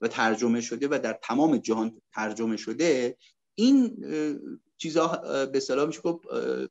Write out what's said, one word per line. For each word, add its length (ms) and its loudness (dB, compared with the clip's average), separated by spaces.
و 80 0
ترجمه 520 2
شده 300 -4
و 80 0
در 140 -2
تمام 340 2
جهان 440 -2
ترجمه 440 -2
شده، 600 0
این، 500 4
اه، 540 -4
چیزا، 320 2
اه، 380 -2
به 120 0
اصطلاح 280 0
می‌شه 140 -6
گفت، 260 -4
اه، 440 -4